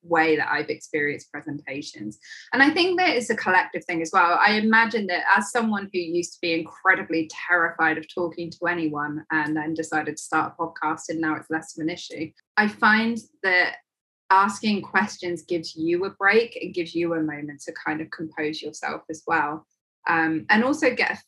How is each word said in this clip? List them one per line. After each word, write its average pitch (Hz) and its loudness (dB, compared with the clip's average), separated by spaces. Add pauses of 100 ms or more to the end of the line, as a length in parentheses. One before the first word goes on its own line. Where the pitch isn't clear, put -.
way 160 2
that - -2
I've 151 -2
experienced 147 -4
presentations. 143 -10 (340)
And 247 4
I 285 8
think 349 2
that 320 2
it's 240 0
a 220 0
collective 180 0
thing 165 -2
as 165 -6
well. 175 4
I 208 4
imagine 220 4
that 175 -2 (100)
as 214 2
someone 214 0
who 185 -2
used 175 -2
to - -20
be 175 0
incredibly 165 0 (180)
terrified 165 2
of 156 -8
talking 170 -6
to 170 -8
anyone 151 -4
and 156 -2
then 156 -4
decided 156 -4
to - -12
start 156 -2
a 170 -6
podcast 160 -6
and 160 -4
now 156 0
it's 139 -12
less 160 -6
of 160 -8
an 156 -2
issue, - -8 (280)
I 214 4
find 226 2 (240)
that 180 4 (540)
asking 202 4
questions 180 -2
gives 165 -4
you 170 0
a 190 -4
break 214 2
and - -8
gives 170 -4
you 170 0
a 160 0
moment 147 -6
to 165 -10
kind 156 -6
of 156 -12
compose 156 -6
yourself 151 -8
as 156 -12
well. 156 -2 (420)
Um, 160 0
and 214 4
also 262 2
get - 0
a - -8